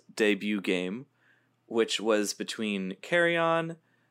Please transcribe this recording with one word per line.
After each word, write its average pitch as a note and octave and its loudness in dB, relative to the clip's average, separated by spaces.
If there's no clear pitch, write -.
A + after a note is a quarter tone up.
debut G#2 2
game, F#2 -2
which A2+ 0
was G#2+ 2
between G2 -6
Carrion, E3 0